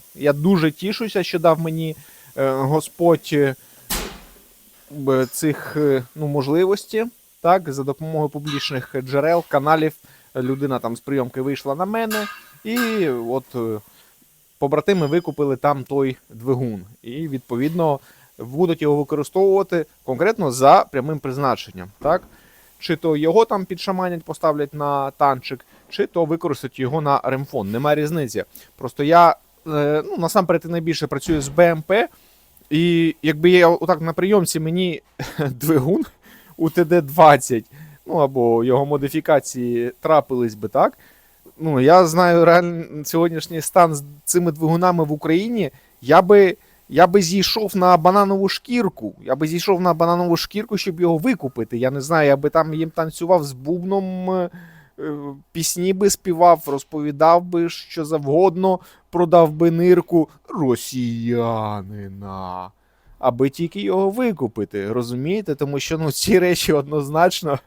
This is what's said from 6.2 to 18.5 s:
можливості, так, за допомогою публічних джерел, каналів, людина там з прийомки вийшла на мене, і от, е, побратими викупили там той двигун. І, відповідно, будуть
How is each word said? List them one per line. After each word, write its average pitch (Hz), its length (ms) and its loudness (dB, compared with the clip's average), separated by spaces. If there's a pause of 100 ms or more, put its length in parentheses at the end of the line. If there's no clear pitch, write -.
можливості, 175 800 -2 (340)
так, 170 320 0
за 135 120 -6
допомогою 151 440 -4
публічних 143 720 -8
джерел, 143 480 0
каналів, 156 440 2 (440)
людина 135 420 -4
там 117 180 -6
з - 40 -16
прийомки 131 400 -6
вийшла 139 340 -6
на 170 100 -4
мене, 214 420 -6 (380)
і 220 440 -2
от, 123 360 -4 (100)
е, 113 260 -6 (800)
побратими 151 480 0
викупили 143 500 -2
там 143 280 -2
той 135 320 -2 (140)
двигун. 117 520 -4 (200)
І, 139 260 -12
відповідно, 143 720 -2 (380)
будуть 151 440 -2